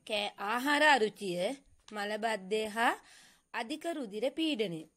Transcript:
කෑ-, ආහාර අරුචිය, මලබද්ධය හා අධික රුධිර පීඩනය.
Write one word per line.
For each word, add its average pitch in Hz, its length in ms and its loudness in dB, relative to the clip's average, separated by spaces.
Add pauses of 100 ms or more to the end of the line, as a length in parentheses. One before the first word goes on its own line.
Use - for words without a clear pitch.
කෑ-, 208 340 -2
ආහාර 254 440 2
අරුචිය, 214 580 4 (520)
මලබද්ධය 214 720 -2
හා 233 360 0 (540)
අධික 240 300 -6
රුධිර 240 460 -4
පීඩනය. 220 520 -2 (140)